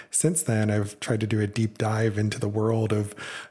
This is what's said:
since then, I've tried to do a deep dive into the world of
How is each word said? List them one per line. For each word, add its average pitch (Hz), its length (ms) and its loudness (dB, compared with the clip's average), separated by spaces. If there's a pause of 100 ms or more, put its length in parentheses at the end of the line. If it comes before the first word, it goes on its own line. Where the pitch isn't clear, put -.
since - 320 2
then, 107 300 2
I've 104 280 -2
tried 113 200 -2
to 110 80 0
do 107 120 2
a 104 60 2
deep 107 320 -2
dive 110 400 0
into 107 220 0
the 104 100 -2
world 110 420 0
of 104 220 0 (380)